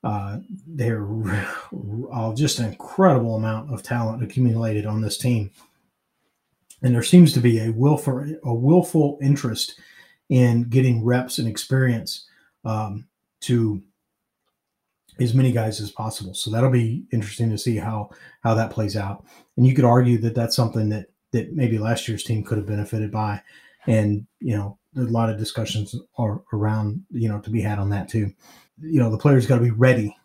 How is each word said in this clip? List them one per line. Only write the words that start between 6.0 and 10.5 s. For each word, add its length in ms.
And 140
there 80
seems 300
to 80
be 180
a 120
willful, 540
a 100
willful 680
interest 580
in 340